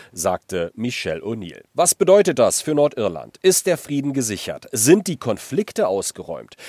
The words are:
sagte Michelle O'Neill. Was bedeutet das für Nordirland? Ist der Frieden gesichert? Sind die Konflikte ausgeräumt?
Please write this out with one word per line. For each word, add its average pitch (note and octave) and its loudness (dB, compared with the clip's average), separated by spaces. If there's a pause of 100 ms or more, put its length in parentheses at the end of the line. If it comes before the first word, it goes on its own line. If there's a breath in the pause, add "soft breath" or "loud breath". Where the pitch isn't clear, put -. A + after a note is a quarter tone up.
(120)
sagte F2+ -4
Michelle G2 -6
O'Neill. G2+ -10 (100)
Was E3+ 0
bedeutet F#3+ 4
das G#2+ 4
für D3+ -2
Nordirland? G2+ -2
Ist F#3 4
der E3+ 0
Frieden C#3+ -4
gesichert? G#2+ -6
Sind D3 6
die D#3+ -4
Konflikte D3+ -4
ausgeräumt? F2+ -6 (120)